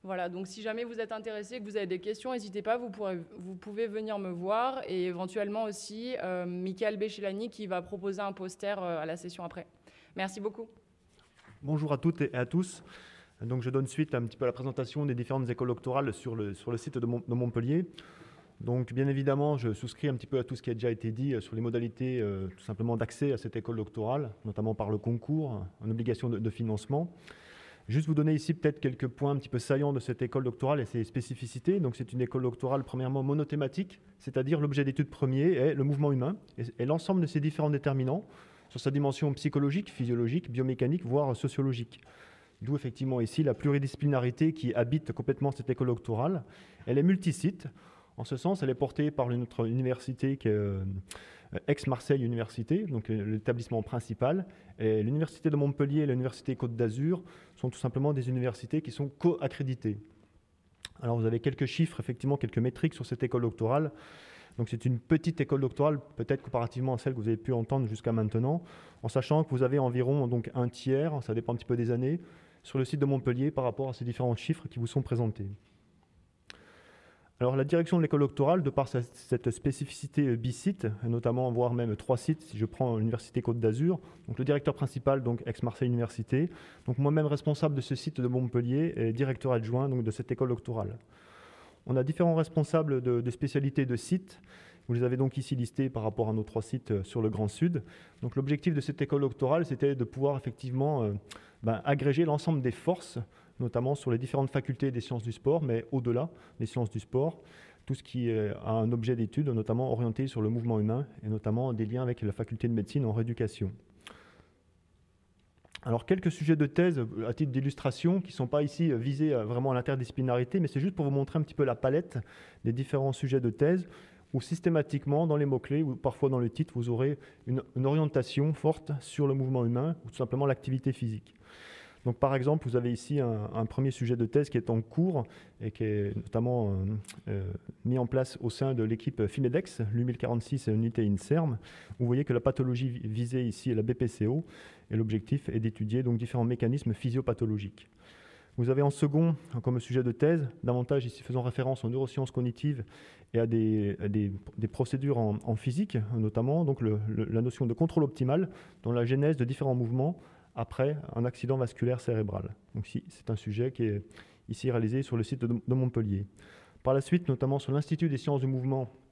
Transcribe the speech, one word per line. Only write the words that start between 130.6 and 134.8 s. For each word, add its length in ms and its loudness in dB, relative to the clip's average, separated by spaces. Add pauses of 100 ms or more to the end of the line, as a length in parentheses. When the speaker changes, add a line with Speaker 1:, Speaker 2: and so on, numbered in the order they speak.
Speaker 2:
physique. 440 -6 (680)
Donc, 120 0
par 180 2
exemple, 320 2
vous 80 -2
avez 160 2
ici 300 -2
un, 320 -2
un 120 0
premier 240 0
sujet 280 0
de 80 2
thèse 240 2
qui 80 0
est 120 0
en 120 2